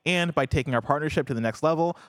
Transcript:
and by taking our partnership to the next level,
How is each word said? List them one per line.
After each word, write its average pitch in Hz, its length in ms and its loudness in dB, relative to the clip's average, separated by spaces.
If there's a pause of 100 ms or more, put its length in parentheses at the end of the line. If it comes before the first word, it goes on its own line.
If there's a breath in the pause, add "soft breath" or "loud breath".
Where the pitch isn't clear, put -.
and 175 300 0
by 139 100 2
taking 131 300 0
our 117 60 2
partnership 147 460 0
to 139 60 -4
the 113 80 -2
next 113 220 -2
level, 165 340 2 (120)